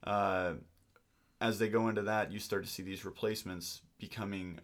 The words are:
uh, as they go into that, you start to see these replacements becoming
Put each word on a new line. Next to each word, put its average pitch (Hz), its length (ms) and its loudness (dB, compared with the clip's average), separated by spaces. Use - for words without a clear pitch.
uh, 95 500 4
as 110 180 2
they 113 80 4
go 113 220 4
into 107 120 2
that, 104 300 2
you 104 80 -6
start 98 240 0
to - 60 -8
see - 120 -8
these 95 240 -6
replacements 95 760 -4
becoming 95 640 -6